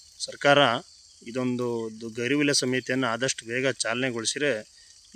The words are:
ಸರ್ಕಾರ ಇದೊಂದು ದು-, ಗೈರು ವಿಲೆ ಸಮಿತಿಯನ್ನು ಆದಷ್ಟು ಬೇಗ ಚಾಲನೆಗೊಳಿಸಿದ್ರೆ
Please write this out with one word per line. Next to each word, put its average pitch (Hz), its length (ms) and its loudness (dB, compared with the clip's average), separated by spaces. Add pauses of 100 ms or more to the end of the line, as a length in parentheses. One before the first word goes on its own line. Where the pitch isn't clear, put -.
(200)
ಸರ್ಕಾರ - 380 4 (720)
ಇದೊಂದು 120 640 -4 (120)
ದು-, 113 140 -10
ಗೈರು 120 220 0
ವಿಲೆ 143 160 2
ಸಮಿತಿಯನ್ನು 131 540 0
ಆದಷ್ಟು 117 380 -2
ಬೇಗ 127 220 -2
ಚಾಲನೆಗೊಳಿಸಿದ್ರೆ 120 1080 -2 (400)